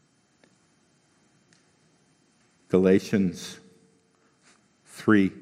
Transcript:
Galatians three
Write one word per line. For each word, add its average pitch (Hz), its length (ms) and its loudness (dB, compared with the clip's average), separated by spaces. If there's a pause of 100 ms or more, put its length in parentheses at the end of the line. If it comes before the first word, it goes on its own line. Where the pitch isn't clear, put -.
(2750)
Galatians 95 920 -2 (1300)
three 101 580 0